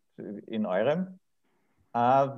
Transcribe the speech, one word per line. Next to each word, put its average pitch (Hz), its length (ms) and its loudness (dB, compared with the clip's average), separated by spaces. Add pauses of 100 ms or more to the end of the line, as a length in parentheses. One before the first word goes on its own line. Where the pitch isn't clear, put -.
(180)
in 104 480 -6
eurem. 131 540 0 (760)
Äh, 131 440 4